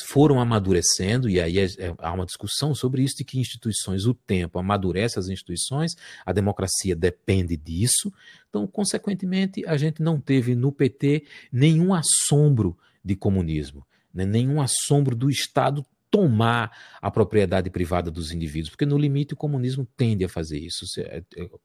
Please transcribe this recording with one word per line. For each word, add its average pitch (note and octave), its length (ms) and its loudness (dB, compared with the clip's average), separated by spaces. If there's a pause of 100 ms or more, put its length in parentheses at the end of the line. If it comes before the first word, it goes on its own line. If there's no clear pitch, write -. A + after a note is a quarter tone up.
foram C#3 340 6
amadurecendo, G#2 880 2
e F2+ 120 2
aí E2+ 180 0
é, G2 60 4
é, F2+ 340 -6
há E2 140 -6
uma F#2 120 -4
discussão C3+ 500 -4
sobre B2+ 280 -2
isso, C3+ 140 -2
de C3 80 -10
que C3 160 -4
instituições, G#2 680 -4
o B2 80 2
tempo F2+ 440 -2
amadurece F#2+ 600 0
as F#2 100 -6
instituições, B2+ 680 -6 (280)
a F#2 80 -4
democracia F#2+ 640 -2
depende F2 600 0
disso. E2+ 560 -2 (360)
Então, G#3 180 -4
consequentemente, F#3+ 1000 -4
a E3 100 0
gente D#3 240 -2
não D#3 200 0
teve B2 340 0
no B2+ 160 2
P C#3 180 2
T C#3+ 360 0 (260)
nenhum D#3+ 420 4
assombro C#3+ 840 4 (260)
de F#2 120 0
comunismo, D#2 680 -2 (280)
né? F#2 120 -4
Nenhum B2+ 380 2
assombro C3+ 540 0
do C3 120 0
Estado C3+ 560 -2 (240)
tomar A#2 640 2 (320)
a G2+ 80 -2
propriedade F#2+ 600 2
privada F2 420 -2
dos D#2+ 180 -8
indivíduos, D#2+ 400 -6
porque - 160 -4
no C#3+ 100 0
limite C#3+ 380 0
o - 20 -8
comunismo C3+ 480 -4 (120)
tende G#2+ 280 2
a F2 40 -2
fazer D#2 320 -6
isso. E2+ 260 -10
Cê, - 160 -10
é, - 220 -12 (100)
eu - 300 -14